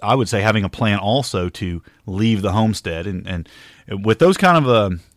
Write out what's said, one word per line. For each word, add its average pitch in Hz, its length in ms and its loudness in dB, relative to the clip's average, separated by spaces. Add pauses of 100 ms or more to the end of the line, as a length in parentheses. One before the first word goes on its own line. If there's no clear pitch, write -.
I 107 100 0
would 127 160 0
say 104 120 -2
having 107 220 2
a 95 60 -2
plan 104 300 -2
also 101 500 -2
to 87 320 -8 (240)
leave 104 380 0
the 101 80 -2
homestead 95 560 -2
and, 95 200 -8
and 87 220 -8 (540)
with 107 160 2
those 180 180 6
kind 180 200 4
of, 139 120 2
uh, 104 260 2 (220)